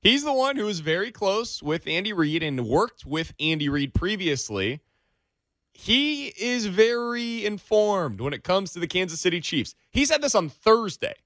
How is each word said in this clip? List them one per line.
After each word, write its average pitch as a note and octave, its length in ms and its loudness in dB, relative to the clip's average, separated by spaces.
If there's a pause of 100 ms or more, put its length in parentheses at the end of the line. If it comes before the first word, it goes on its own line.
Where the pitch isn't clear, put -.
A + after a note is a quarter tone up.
He's C4+ 220 4
the D4 100 0
one C4+ 240 0
who G#3+ 80 -2
was G3 160 -4
very F3 300 -2
close G#3+ 520 -2
with D#3 240 -4
Andy F#3+ 240 -2
Reid E3 320 0
and C3 220 -2
worked E3+ 400 0
with D3+ 340 -6
Andy D3+ 300 0
Reid C#3 240 -2
previously. D3 880 -2 (880)
He C#4+ 560 0 (100)
is A#3+ 280 -2
very A#3 800 0
informed G3+ 760 0
when C#3 140 -4
it - 100 -10
comes F#3+ 280 0
to F3 80 -12
the E3+ 80 -4
Kansas F3+ 340 -2
City F3 180 2
Chiefs. - 360 -4 (160)
He C4+ 120 2
said D4 180 2
this C#4 140 0
on E3+ 140 2
Thursday A3 640 2 (120)